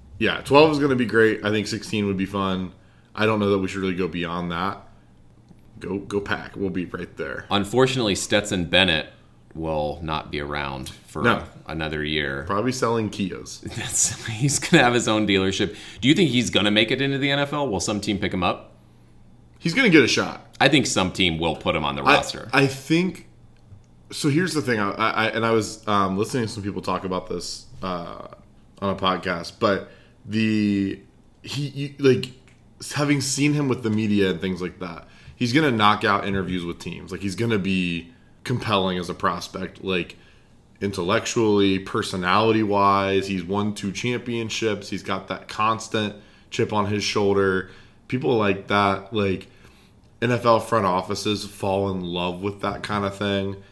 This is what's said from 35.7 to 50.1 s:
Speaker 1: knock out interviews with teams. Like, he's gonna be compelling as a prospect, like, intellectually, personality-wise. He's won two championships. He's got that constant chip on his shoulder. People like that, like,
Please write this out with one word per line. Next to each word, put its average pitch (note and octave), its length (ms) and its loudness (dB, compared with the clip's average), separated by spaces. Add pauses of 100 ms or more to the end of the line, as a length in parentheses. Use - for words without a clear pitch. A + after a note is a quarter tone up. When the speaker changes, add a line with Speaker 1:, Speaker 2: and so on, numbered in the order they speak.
Speaker 1:
knock G#2+ 320 4
out G2+ 200 2
interviews F#2 400 -2
with E2+ 140 -8
teams. E2+ 320 -12
Like, F#2 100 -8
he's G2 140 -4
gonna A2+ 240 0
be F2+ 540 -2 (320)
compelling G2 540 0
as F2 120 -6
a E2+ 40 -6
prospect, F2+ 680 -4
like, F#2 340 -2 (640)
intellectually, G2+ 1000 2
personality-wise. G2 1500 2
He's F#2+ 160 -4
won G2+ 320 -2
two G2+ 180 -6
championships. A2+ 960 -4
He's F#2+ 140 -8
got F#2+ 260 -6
that - 200 -8
constant G#2+ 640 -2 (360)
chip G#2+ 220 0
on G#2 140 0
his G#2 160 -2
shoulder. G2 680 2 (360)
People C3 300 0
like G2 320 0
that, G2 440 2
like, G2 360 -2 (760)